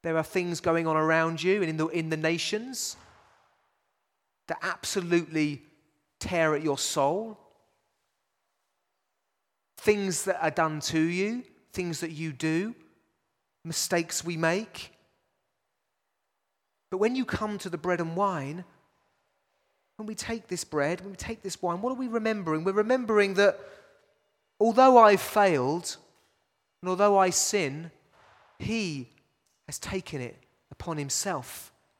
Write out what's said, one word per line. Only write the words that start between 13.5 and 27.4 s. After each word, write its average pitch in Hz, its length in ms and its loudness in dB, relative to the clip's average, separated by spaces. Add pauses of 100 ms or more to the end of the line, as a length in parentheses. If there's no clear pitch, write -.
mistakes 165 580 -2
we 170 140 -6
make. 170 560 -2 (2000)
But 185 80 -6
when 233 180 2
you 254 80 0
come 214 320 -4
to 190 140 -8
the 165 80 -6
bread 175 240 -2
and 165 120 -4
wine, 170 520 -2 (1300)
when 214 100 -12
we 214 80 -8
take - 340 -8
this 180 160 -6
bread, 156 360 -2
when 196 120 -14
we 180 40 -16
take - 240 -10
this - 220 -10
wine, 175 180 -2
what 240 100 -2
are 262 40 -4
we 254 140 -6
remembering? 208 560 -2
We're 190 80 0
remembering 214 640 2
that 202 240 6 (1000)
although 247 400 8
I've 208 240 10
failed, 170 760 2 (840)
and 180 60 -6
although 196 300 4
I 190 100 6
sin, 165 640 -2 (680)